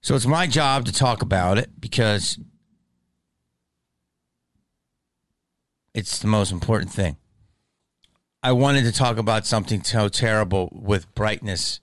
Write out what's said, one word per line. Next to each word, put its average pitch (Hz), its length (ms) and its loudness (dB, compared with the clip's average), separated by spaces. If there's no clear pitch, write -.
So - 120 0
it's 120 120 2
my 160 200 2
job 135 400 2
to - 60 -4
talk 123 280 2
about 92 380 2
it - 200 -6
because 107 600 -2
it's - 280 -6
the - 60 -4
most 101 260 2
important 92 380 -2
thing. 87 260 -4
I 127 100 2
wanted 135 320 4
to 117 80 2
talk 120 260 0
about 110 260 0
something 107 400 -2
so 107 240 2
terrible 98 640 0
with 101 420 -4
brightness. 107 680 -4